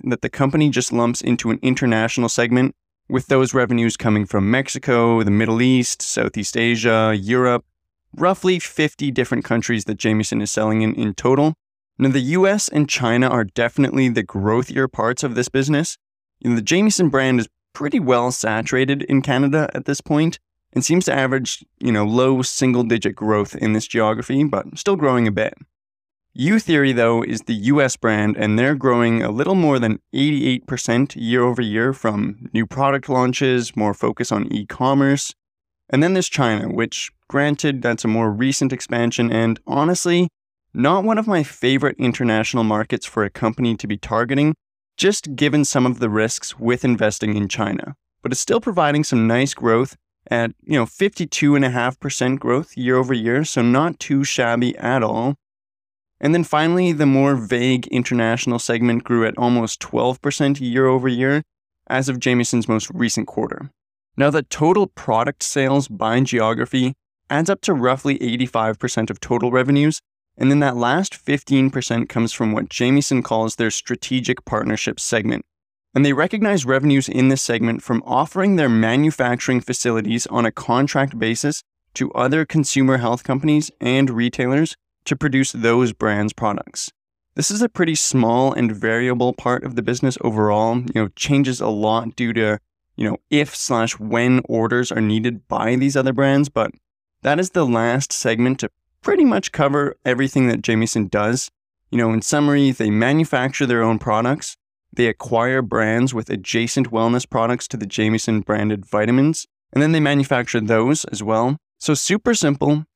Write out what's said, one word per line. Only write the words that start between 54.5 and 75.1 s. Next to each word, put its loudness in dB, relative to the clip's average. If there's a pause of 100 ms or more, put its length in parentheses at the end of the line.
at 0
all. -2 (840)
And 2
then 2
finally, 0
the 2
more 4
vague 0
international 0
segment 0
grew 0
at -4
almost 0
twelve -2
percent -2
year 0
over 2
year 0 (440)
as -2
of -2
Jamieson's 0
most -2
recent -4
quarter. -8 (460)
Now, 2
the 0
total 2
product -2
sales 0
by 0
geography 0 (340)
adds 0
up -2
to 0
roughly 0
eighty-five -2
percent -4
of -8
total -2
revenues, 2 (380)
and 2
then 4
that 0
last 0
fifteen 0
percent -4
comes -2
from -2
what -4
Jamieson 0
calls -2
their 0
strategic -4
partnership -4
segment. -2 (520)